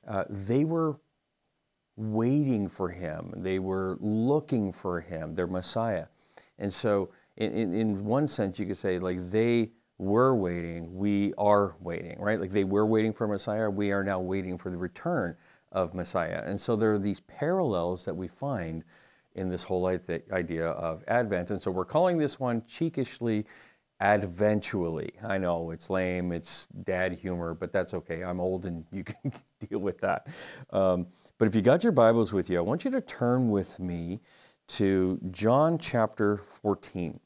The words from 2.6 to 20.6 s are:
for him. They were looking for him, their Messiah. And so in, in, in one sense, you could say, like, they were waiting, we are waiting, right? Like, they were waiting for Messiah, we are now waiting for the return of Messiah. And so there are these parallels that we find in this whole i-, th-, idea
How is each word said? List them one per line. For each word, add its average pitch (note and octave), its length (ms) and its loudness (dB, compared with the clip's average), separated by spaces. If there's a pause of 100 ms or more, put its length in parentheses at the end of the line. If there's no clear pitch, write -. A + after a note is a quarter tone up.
for F2+ 200 -4
him. F2 480 -8
They F#2 240 -2
were F#2+ 400 -2
looking A2+ 720 0
for F2 280 -4
him, D#2+ 360 -8
their F2+ 100 0
Messiah. F#2 600 -2 (520)
And G2 160 -4
so G2+ 360 0 (260)
in, G#2+ 160 -2
in, G2 200 0
in G#2 320 0
one C3 220 2
sense, G2+ 320 -2
you G2+ 80 -2
could G2 100 -4
say, F#2 220 0
like, F2+ 320 -4
they A2+ 400 2 (280)
were A#2 360 4
waiting, E2+ 580 -2
we G2+ 460 2
are G2+ 400 6
waiting, E2+ 400 -8
right? G#2 220 0
Like, F#2 100 -4
they G2 140 4
were G2 200 4
waiting A2 280 4
for A2 160 -2
Messiah, G#2 420 -2
we G2+ 220 0
are G2 100 0
now F#2+ 160 0
waiting F#2 400 -2
for F#2 140 -8
the F2 40 -6
return F#2 600 -4 (340)
of F2+ 240 -2
Messiah. F2 500 -2
And G2+ 160 -4
so A#2+ 140 0
there G#2+ 180 4
are G#2 60 2
these G2 220 -2
parallels A2 840 -2
that F2 100 -4
we F2+ 120 -6
find E2+ 560 -6 (540)
in F#2 120 -2
this F2+ 140 -2
whole F#2 240 0
i-, F#2 120 2
th-, E2+ 340 -6
idea E2 380 -2